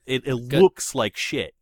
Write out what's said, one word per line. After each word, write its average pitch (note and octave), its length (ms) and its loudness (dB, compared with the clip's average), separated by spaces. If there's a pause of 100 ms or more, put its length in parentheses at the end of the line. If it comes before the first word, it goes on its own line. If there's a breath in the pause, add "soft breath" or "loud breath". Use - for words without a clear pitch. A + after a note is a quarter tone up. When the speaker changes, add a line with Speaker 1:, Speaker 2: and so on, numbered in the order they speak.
Speaker 1:
It, B2+ 200 -4
it B2 220 -4
Speaker 2:
Good. C#3+ 100 2
Speaker 1:
looks - 360 4
like A2 200 -2
shit. - 460 -6